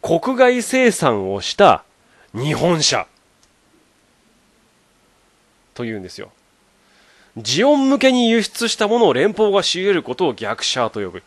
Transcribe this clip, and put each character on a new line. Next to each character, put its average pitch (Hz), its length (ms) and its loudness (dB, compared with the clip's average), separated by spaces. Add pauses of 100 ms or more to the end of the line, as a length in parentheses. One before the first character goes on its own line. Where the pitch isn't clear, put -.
国 240 340 -2
外 247 260 4
生 254 300 2
産 101 420 0
を 98 60 -6
し - 160 -8
た 156 300 4 (480)
日 135 200 -4
本 156 300 0
車 113 240 -2 (2750)
と 120 120 -10
い 110 80 -6
う 104 60 -8
ん 92 40 -12
で 90 60 -14
す - 100 -18
よ。 - 140 -16 (1040)
ジ 123 260 -2
オ 294 120 4
ン 269 140 0
向 277 100 2
け 262 120 4
に 240 180 2
輸 226 140 2
出 - 240 -6
し - 80 -4
た 208 140 -2
も 240 100 0
の 220 80 6
を 135 60 4
連 170 200 0
邦 208 200 0
が 190 100 2
仕 - 160 -4
入 190 80 -2
れ 202 60 2
る 160 100 -2
こ 123 120 -8
と 180 120 0
を 120 60 -2
逆 107 320 -6
車 120 240 -2
と 110 100 -8
呼 95 100 -6
ぶ。 87 180 -16